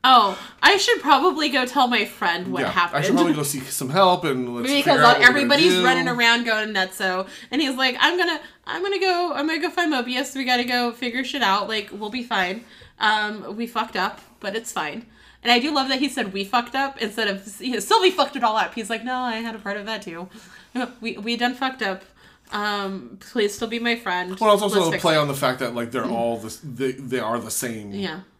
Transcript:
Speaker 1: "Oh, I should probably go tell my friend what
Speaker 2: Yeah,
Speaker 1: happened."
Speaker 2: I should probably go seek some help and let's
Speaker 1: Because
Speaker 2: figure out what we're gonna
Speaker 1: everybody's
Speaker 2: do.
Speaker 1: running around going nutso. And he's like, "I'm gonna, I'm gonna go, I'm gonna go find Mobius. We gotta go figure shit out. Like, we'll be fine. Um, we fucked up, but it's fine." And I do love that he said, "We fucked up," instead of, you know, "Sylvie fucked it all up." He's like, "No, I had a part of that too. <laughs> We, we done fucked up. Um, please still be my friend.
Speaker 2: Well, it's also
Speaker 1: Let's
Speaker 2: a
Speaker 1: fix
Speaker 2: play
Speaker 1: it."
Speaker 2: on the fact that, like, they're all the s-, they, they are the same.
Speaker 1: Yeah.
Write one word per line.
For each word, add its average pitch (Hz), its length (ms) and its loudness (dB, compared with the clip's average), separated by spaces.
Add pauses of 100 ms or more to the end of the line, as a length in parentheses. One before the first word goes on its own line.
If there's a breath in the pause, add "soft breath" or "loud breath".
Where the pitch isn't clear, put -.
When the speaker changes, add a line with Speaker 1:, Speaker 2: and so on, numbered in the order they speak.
Speaker 1:
"Oh, 233 340 6 (240 loud breath)
I 381 160 6
should 427 240 2
probably 285 480 4
go 254 160 0
tell 254 220 2
my 233 180 2
friend 180 440 -2
what 180 120 -4
Speaker 2:
Yeah, 117 100 -2
Speaker 1:
happened." 175 280 0
Speaker 2:
I - 20 0
should 143 140 2
probably 165 180 4
go 151 100 -2
seek 143 200 -4
some - 260 -6
help 180 340 4
and 127 320 -2
let's 240 120 -4
Speaker 1:
Because 285 180 0
Speaker 2:
figure 285 160 4
out 233 60 10
what 240 120 8
we're 247 60 6
gonna 247 40 12
Speaker 1:
everybody's 285 440 4
Speaker 2:
do. - 100 2
Speaker 1:
running 254 240 4
around 240 360 2
going 214 300 -2
nutso. 190 540 -2 (220 loud breath)
And 269 120 -2
he's 269 140 -2
like, 254 240 0
"I'm 330 180 4
gonna, 339 220 0 (280 loud breath)
I'm 339 160 -6
gonna 392 160 -2
go, 349 340 0
I'm 285 140 -2
gonna 320 140 -2
go 339 100 -4
find 349 200 0
Mobius. 254 440 -4
We 262 100 -4
gotta 240 200 0
go 247 260 0
figure 247 320 -4
shit 262 180 -4
out. 196 260 2
Like, 214 240 -4
we'll 208 200 -8
be 247 120 -6
fine. 202 400 -2 (360 loud breath)
Um, 214 560 -2
we 233 100 -4
fucked 226 300 -6
up, 190 260 -4 (180)
but 202 160 -8
it's 233 160 -8
fine." 160 360 -8 (360 soft breath)
And 240 80 0
I 240 60 4
do 294 160 -2
love 262 160 0
that 262 100 -2
he 285 100 0
said, 208 220 -6
"We 196 120 -6
fucked 240 320 -2
up," 269 260 -4
instead 214 260 -4
of, 196 320 -8
you 254 140 -6
know, - 60 -2
"Sylvie - 320 4
fucked 285 240 0
it 240 80 -2
all 220 140 2
up." 180 180 -2
He's 220 160 -6
like, 220 120 -6
"No, 254 120 -4
I 247 220 -4
had 226 180 -8
a 208 40 -14
part 202 180 -6
of 208 100 -10
that 220 160 -6
too. 175 260 -12 (440 loud breath)
<laughs> 247 140 -4 (140)
We, 226 160 -6
we 233 200 -4
done 247 180 -2
fucked 262 260 -6
up. 190 220 -4 (500 soft breath)
Um, 196 680 -6
please 208 340 -2
still 226 140 -6
be 233 100 -4
my 233 160 0
friend. 185 440 -6
Speaker 2:
Well, 214 140 6
it's 196 80 4
also 208 140 0
Speaker 1:
Let's 175 140 4
Speaker 2:
a - 20 0
Speaker 1:
fix 147 100 -2
Speaker 2:
play 160 140 4
Speaker 1:
it." 151 40 4
Speaker 2:
on 147 100 2
the 135 40 -2
fact 127 260 0
that, 120 140 -2
like, 117 180 -6
they're 120 140 -2
all 117 320 -2
the 107 100 -10
s-, - 160 -14
they, 131 280 -4
they 127 280 -4
are 113 200 -2
the 110 120 -10
same. 110 420 -6
Speaker 1:
Yeah. 185 280 -6 (180)